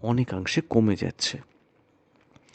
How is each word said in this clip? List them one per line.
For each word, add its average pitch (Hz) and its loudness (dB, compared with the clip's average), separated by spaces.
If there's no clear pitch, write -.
অনেকাংশে 120 0
কমে 110 2
যাচ্ছে। - -4